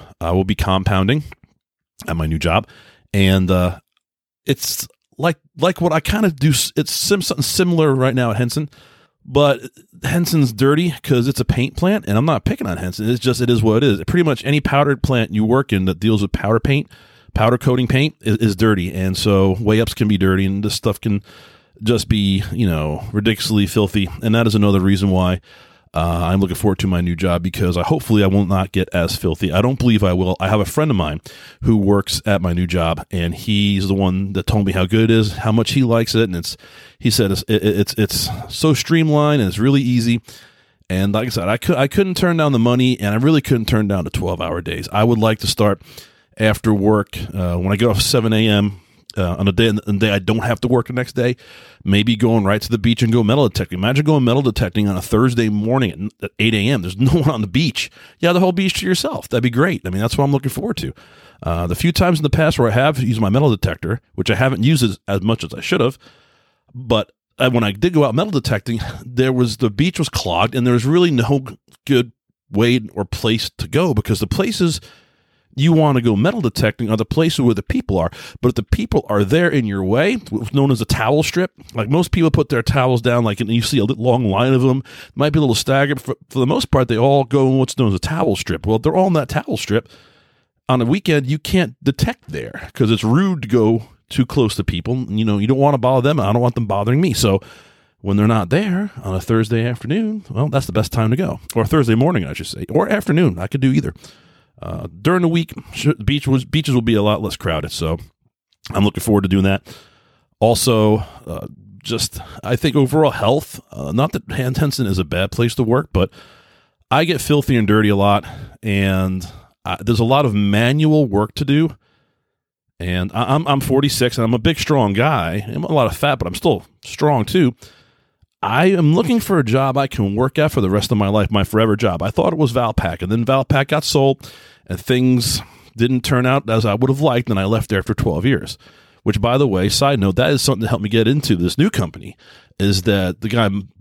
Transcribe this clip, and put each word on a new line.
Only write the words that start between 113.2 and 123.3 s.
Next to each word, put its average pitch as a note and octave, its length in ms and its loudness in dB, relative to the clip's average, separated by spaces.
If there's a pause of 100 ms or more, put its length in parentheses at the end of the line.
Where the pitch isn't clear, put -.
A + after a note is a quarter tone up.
uh, C#2+ 200 -10
not C3 200 0
that - 200 -8
Han-, B2 240 -4
Henson C#3 300 -2
is F#2+ 140 0
a F2+ 40 0
bad F2+ 280 -4
place A#2 240 -2
to B2+ 80 0
work, B2 280 0
but F#2+ 200 0 (800)
I D3 140 2
get D#3+ 160 -2
filthy C#3+ 340 2
and A2 120 2
dirty A2 220 4
a G2+ 60 2
lot, G2+ 300 2 (360)
and F#2+ 640 -2 (380)
I, F2+ 140 -6
there's G#2 200 0
a A#2 40 2
lot C3+ 220 2
of G#2+ 100 0
manual B2+ 680 2
work G#2 300 -2
to B2 100 -6
do. D3+ 320 0 (1040)
And F2+ 340 -4
I, A#2+ 220 -2